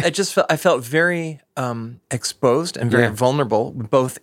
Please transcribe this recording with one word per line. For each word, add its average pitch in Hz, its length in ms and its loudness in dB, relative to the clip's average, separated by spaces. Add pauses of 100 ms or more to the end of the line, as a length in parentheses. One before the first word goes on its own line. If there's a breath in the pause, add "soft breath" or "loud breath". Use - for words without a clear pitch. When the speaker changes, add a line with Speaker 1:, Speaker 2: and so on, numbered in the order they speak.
Speaker 1:
I 170 80 2
just 190 220 -4
fe-, - 160 2
I 160 80 2
felt 147 260 2
very, 160 560 -2 (180)
um, 120 420 -8 (120)
exposed 139 680 0
and 120 120 -2
very 120 140 6
Speaker 2:
Yeah. 113 80 2
Speaker 1:
vulnerable, 120 600 0
both 127 520 0